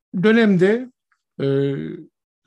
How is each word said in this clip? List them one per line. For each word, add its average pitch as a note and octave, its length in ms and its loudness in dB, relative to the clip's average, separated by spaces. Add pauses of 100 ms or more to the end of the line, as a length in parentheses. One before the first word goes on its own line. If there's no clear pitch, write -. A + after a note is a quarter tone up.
(240)
dönemde, A3 680 2 (500)
e, C#3 340 -2 (720)